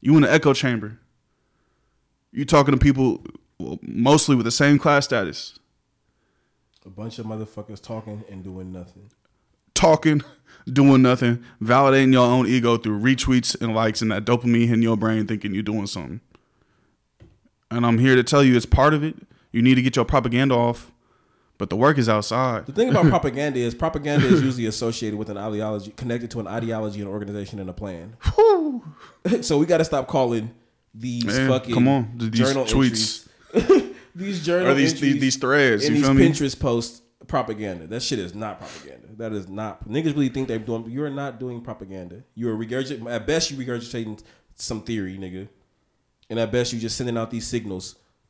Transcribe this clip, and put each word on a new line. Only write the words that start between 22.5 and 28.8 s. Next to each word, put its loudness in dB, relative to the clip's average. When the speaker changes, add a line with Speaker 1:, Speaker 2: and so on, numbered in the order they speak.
Speaker 2:
The -14
thing 0
about 4
Speaker 1:
<laughs> 8
Speaker 2:
propaganda 0
is -2
propaganda -4
is 4
usually -2
associated -6
with -10
an -10
ideology, -8
connected -8
to -8
an -8
ideology, -6
an -8
organization, -10
and -10
a -12
plan. -12
Speaker 1:
Whew. 2